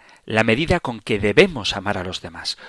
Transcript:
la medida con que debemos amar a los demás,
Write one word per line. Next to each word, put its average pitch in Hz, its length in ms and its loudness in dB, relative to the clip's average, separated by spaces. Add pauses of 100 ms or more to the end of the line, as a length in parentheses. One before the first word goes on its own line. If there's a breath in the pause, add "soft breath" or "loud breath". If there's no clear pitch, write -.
(260 soft breath)
la 110 180 2
medida 151 360 2
con 117 200 -6
que 110 180 -2
debemos 104 580 2
amar 101 220 -2
a 92 60 -4
los 90 180 -8
demás, 82 340 -10 (140)